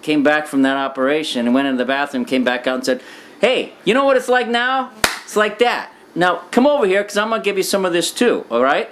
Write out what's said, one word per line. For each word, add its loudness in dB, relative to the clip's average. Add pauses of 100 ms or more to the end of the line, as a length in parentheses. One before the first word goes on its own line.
came 0
back 2
from 0
that 2
operation -2
and 2
went 2
into -2
the 0
bathroom, -2
came 0
back 0
out 0
and -8
said, -2 (380)
Hey, 0 (120)
you 2
know 2
what 4
it's 0
like 2
now? -2 (320)
It's -8
like 0
that. 0 (240)
Now, 2
come 4
over 2
here 2
cause -6
I'm 0
gonna -2
give -2
you 0
some 0
of 0
this 0
too, 0
all 2
right? 0